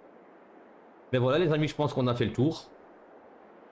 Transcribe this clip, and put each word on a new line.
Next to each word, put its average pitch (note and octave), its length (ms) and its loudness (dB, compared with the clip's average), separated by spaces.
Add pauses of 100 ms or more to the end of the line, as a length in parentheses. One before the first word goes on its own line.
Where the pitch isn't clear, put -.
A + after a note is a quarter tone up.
(1120)
Mais B2+ 80 0
voilà, B2+ 200 2
les F3 120 2
amis, D3+ 160 0
je - 80 -10
pense D3 180 -2
qu'on B2+ 140 0
a A#2+ 80 2
fait A#2+ 100 0
le G#2+ 80 -2
tour. - 300 0 (1080)